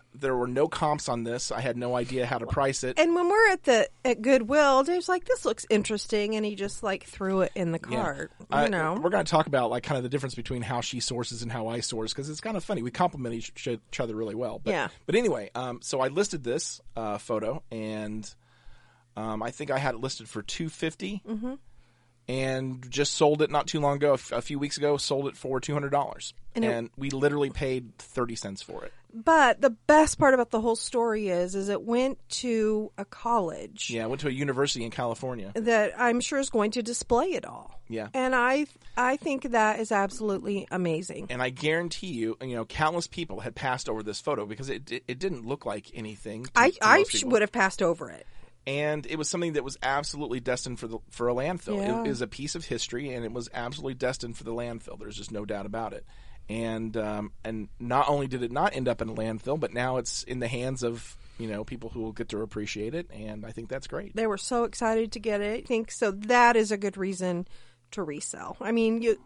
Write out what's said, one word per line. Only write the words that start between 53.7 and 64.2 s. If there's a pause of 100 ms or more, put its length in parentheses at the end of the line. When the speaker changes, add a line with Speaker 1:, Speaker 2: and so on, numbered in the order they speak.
Speaker 1:
destined
for
the
landfill.
There's
just
no
doubt
about
it. (420)
And,
um, (120)
and (100)
not
only
did
it
not
end
up
in
a
landfill,
but
now
it's
in
the
hands
of, (240)
you
know,
people
who
will
get
to
appreciate
it,
and
I
think
that's
great.
Speaker 2:
They